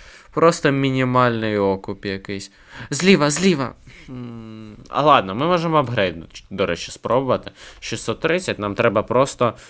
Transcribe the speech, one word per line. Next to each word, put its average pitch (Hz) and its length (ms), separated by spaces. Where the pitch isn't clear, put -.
Просто 160 380
мінімальний 127 840
окуп 98 480
якийсь. 98 460
Зліва, 151 400
зліва. 151 440
М, 113 680
а - 120
ладно, 120 340
ми 139 120
можемо 165 300
апгрейд, 113 380
до 98 160
речі, 85 260
спробувати. 120 600
Шістсот - 400
тридцять, 165 400
нам 101 160
треба 107 280
просто 120 500